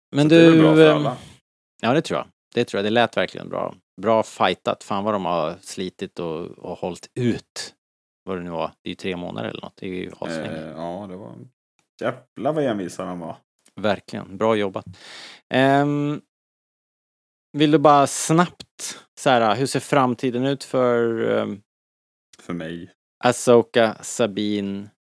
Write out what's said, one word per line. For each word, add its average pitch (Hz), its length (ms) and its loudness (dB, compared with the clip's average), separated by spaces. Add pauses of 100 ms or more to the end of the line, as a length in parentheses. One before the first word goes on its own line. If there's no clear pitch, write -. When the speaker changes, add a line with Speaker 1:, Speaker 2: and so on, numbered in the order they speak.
(160)
Speaker 1:
Men 143 140 2
Speaker 2:
Så 160 40 6
det 165 60 10
är 165 100 10
väl 165 60 8
Speaker 1:
du, 160 60 8
Speaker 2:
bra 156 120 6
för 156 160 8
Speaker 1:
ehm, 151 60 4
Speaker 2:
alla. 147 200 -4 (640)
Speaker 1:
ja, 113 100 2
det 156 100 2
tror 80 160 -4
jag. - 80 -8 (280)
Det 120 100 2
tror - 140 -6
jag. 101 60 -2
Det 107 60 0
lät 117 260 2
verkligen 90 320 -4
bra. 90 260 -6 (280)
Bra 110 200 4
fightat. - 640 -2
Fan 101 200 -4
vad 107 100 -2
de 95 100 -2
har 85 380 -2
slitit - 560 -10
och, 82 220 -6 (180)
och - 200 -12
hållit 87 360 -10
ut, - 600 -4 (540)
vad 92 100 -6
det 90 40 -10
nu 87 80 -10
var. 80 160 -4 (160)
Det - 60 -14
är - 20 -8
ju 90 40 -8
tre 92 220 -8
månader 92 320 -10
eller - 120 -12
något. - 160 -16
Det 104 100 -14
är 95 80 -8
ju 90 160 -10 (100)
aslänge. 80 360 -8
Speaker 2:
Eh, 78 140 -12
ja, 85 400 -10
det 92 60 -14
var... 113 180 -16 (640)
Jävlar 127 520 -6
vad 156 120 -2
envisa 95 400 -4
de 90 160 -10
var. 82 160 -12 (380)
Speaker 1:
Verkligen. 95 640 -6
Bra 110 200 0
jobbat. 101 280 -4 (720)
Ehm, 143 640 2 (1300)
vill 147 180 2
du 151 80 6
bara 143 280 6
snabbt, - 920 -2 (220)
så 143 100 0
här, 113 260 4
hur 131 100 -2
ser 127 140 -2
framtiden 127 640 0
ut 139 180 -4
för, 117 560 0 (100)
ehm, 107 320 -4 (760)
Speaker 2:
För - 140 -12
mig. 85 400 -10 (320)
Speaker 1:
Ahsoka, 120 800 4
Sabine, 104 880 -4 (180)